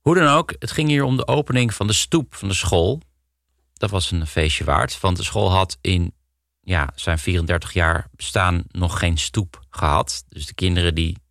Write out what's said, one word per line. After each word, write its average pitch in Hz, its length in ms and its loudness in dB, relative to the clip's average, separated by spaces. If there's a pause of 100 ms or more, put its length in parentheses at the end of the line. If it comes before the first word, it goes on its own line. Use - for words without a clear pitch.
Hoe 165 140 4
dan 170 120 6
ook, 151 320 2
het - 120 -8
ging 156 180 0
hier 143 140 4
om 131 140 0
de 120 100 -4
opening 127 460 2
van - 140 -2
de 107 60 2
stoep - 420 0
van 101 120 -8
de 98 60 -2
school. 98 480 2 (720)
Dat 104 160 -4
was 95 220 -2
een 80 160 -2
feestje 78 360 -2
waard, - 360 0
want 90 180 0
de - 60 -8
school 101 280 0
had 95 300 2
in, 87 320 0 (480)
ja, 78 340 -2
zijn 82 240 -2
vierendertig 85 540 -2
jaar 82 380 0
bestaan 90 560 -2
nog 87 320 -4
geen 82 180 0
stoep - 520 -6
gehad. - 600 -2
Dus 76 160 -12
de - 80 -16
kinderen 87 420 0
die, 82 220 -2 (140)